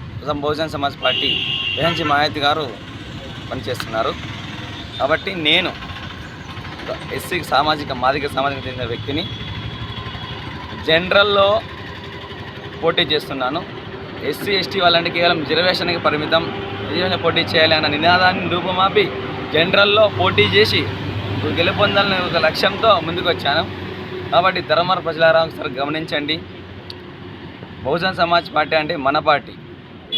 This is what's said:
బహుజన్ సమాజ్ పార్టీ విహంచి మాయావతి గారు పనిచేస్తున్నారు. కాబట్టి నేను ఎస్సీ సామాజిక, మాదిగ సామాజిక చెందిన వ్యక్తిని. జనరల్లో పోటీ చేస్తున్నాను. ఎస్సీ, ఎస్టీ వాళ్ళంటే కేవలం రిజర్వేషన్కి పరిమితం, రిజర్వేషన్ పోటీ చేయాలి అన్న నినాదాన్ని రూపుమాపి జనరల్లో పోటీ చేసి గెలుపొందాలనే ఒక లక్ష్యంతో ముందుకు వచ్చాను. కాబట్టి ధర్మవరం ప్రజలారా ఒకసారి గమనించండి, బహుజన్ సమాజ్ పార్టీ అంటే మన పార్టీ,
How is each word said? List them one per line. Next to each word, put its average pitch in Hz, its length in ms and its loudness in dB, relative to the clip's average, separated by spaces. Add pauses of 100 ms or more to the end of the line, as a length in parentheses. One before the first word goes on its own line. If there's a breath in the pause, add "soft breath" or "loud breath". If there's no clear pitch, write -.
(320)
బహుజన్ 147 360 -2
సమాజ్ 143 360 -2
పార్టీ 131 240 2 (480)
విహంచి 165 280 2
మాయావతి 147 360 2
గారు 147 260 2 (840)
పనిచేస్తున్నారు. 123 640 -2 (840)
కాబట్టి 151 360 0
నేను 160 380 2 (1400)
ఎస్సీ 156 280 -4
సామాజిక, 147 500 2
మాదిగ 135 340 0
సామాజిక 139 400 -2
చెందిన 127 180 -6
వ్యక్తిని. 127 400 -4 (1600)
జనరల్లో 196 720 4 (1200)
పోటీ 170 200 2
చేస్తున్నాను. 147 600 -2 (640)
ఎస్సీ, 151 280 -2
ఎస్టీ 190 280 0
వాళ్ళంటే 170 300 4
కేవలం 170 340 2
రిజర్వేషన్కి 175 540 2
పరిమితం, 151 460 2 (460)
రిజర్వేషన్ 175 340 0
పోటీ 165 160 4
చేయాలి 160 340 4
అన్న 156 120 2
నినాదాన్ని 180 600 4
రూపుమాపి 185 640 2 (440)
జనరల్లో 202 560 6 (100)
పోటీ 185 220 4
చేసి 202 380 4 (680)
గెలుపొందాలనే 190 800 2
ఒక 165 100 -2 (100)
లక్ష్యంతో 190 540 4
ముందుకు 165 280 -2
వచ్చాను. 165 580 0 (460)
కాబట్టి 180 280 4
ధర్మవరం 170 420 2
ప్రజలారా 160 400 4
ఒకసారి 156 320 -4
గమనించండి, 151 640 -2 (1500)
బహుజన్ 170 300 0
సమాజ్ 170 400 2
పార్టీ 151 220 2
అంటే 156 200 0
మన 139 220 2
పార్టీ, 147 340 2 (640)